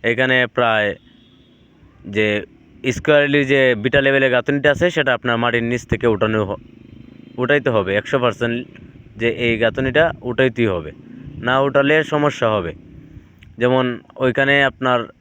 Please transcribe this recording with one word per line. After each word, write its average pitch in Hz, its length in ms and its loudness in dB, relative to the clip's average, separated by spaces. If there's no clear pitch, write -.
এখানে 127 260 2
প্রায় 110 320 2
যে 107 120 0
স্কোয়ারলি 147 440 2
যে 139 80 4
বিটা 131 220 2
লেভেলের 135 300 2
গাঁথনিটা 139 400 0
আছে, 165 120 0
সেটা 139 220 0
আপনার 120 240 -2
মাটির 120 280 0
নিচ 120 200 -4
থেকে 117 240 -2
উঠানো 110 340 0
হ-, 95 140 -8
উঠাইতে 135 340 0
হবে 95 140 0
একশো - 220 -4
পার্সেন্ট, 117 340 -2
যে 117 80 0
এই 117 60 2
গাঁথনিটা 131 420 0
উঠাইতেই 120 440 0
হবে, 76 160 -8
না 127 80 0
উঠালে 139 300 2
সমস্যা 147 420 0
হবে। 85 180 -4
যেমন 127 260 2
ওইখানে 135 300 0
আপনার 123 300 0